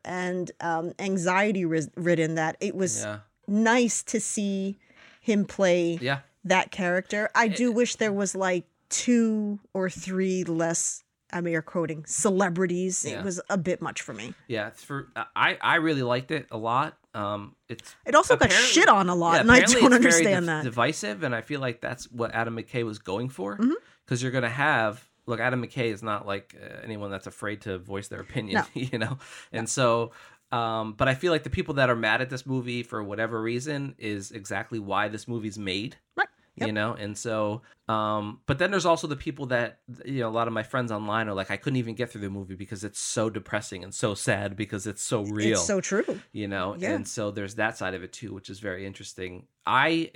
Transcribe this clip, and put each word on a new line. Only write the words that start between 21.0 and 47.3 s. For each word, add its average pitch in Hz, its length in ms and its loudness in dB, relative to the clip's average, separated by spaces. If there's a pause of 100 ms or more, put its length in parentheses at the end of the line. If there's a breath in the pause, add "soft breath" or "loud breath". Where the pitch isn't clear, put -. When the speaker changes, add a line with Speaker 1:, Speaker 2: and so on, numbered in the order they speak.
Speaker 2:
and 135 120 0
I 113 80 -2
feel 143 180 -6
like 127 200 -4
that's - 300 -8
what 117 240 -4
Adam 113 220 -2
McKay 117 280 -4
was 107 140 -6
going 107 300 -4
for. 196 300 -8
Speaker 1:
Mm-hmm. 240 140 4 (340 soft breath)
Speaker 2:
'Cause 123 180 -2
you're 127 80 -2
gonna 123 180 0
have, 123 540 2 (220)
look, 117 120 -2
Adam 123 260 0
McKay 117 280 -2
is 101 100 -8
not, 107 240 -4
like, 98 340 -8
uh, - 220 -16
anyone 104 300 -8
that's 95 160 -8
afraid 104 340 -8
to 95 160 -6
voice 98 300 -8
their 95 120 -12
opinion, 104 440 -4 (100)
Speaker 1:
No. - 60 -4
Speaker 2:
<laughs> - 20 -4
you 131 160 -4
know? 120 200 -2 (340 loud breath)
And 117 100 -4
Speaker 1:
No. 113 40 -6
Speaker 2:
so, 117 460 2 (380 loud breath)
um, 113 440 -2
but 131 120 0
I 131 80 4
feel 170 160 0
like 156 140 0
the 139 60 -8
people 156 240 -4
that 135 160 4
are 120 60 4
mad 113 240 2
at 127 100 -4
this 131 140 -8
movie 123 380 -4
for 113 220 -8
whatever 110 360 -2
reason 135 580 -4
is 104 340 -6
exactly 107 480 -6
why 98 280 0
this 107 200 -10
movie's 110 300 -6
made. 101 380 -4 (200)
Speaker 1:
Right. - 100 0 (300)
Speaker 2:
You 220 100 -4
Speaker 1:
Yep. - 80 -2
Speaker 2:
know? 107 200 0
And 104 220 -8
so, 110 460 -2 (260 soft breath)
um, 107 580 -2
but 139 120 -2
then 180 140 2
there's 185 120 2
also 170 220 2
the 147 100 -4
people 143 300 -8
that, 120 320 -2 (260)
you 135 160 -4
know, 117 80 0
a - 20 -6
lot 113 180 0
of 117 40 -4
my 110 120 -2
friends 123 260 -2
online 107 380 -2
are 101 60 -2
like, 95 180 -4
"I 98 40 -4
couldn't 135 220 -2
even 113 160 -4
get 120 160 -4
through 107 120 -10
the 101 80 -4
movie 98 260 -8
because 98 260 -12
it's 104 160 -8
so 110 320 -2
depressing 101 540 -6
and 98 100 -14
so 107 200 0
sad 101 420 -2
because 104 320 -6
it's 101 140 -8
so 113 200 -2
real." 104 300 0
Speaker 1:
It's 95 140 2
so 196 140 0
true. 196 400 -2 (120)
Speaker 2:
You 104 160 -6
know? 98 280 -2
Speaker 1:
Yeah. 180 140 -4
Speaker 2:
And 320 160 -4
so 104 240 -4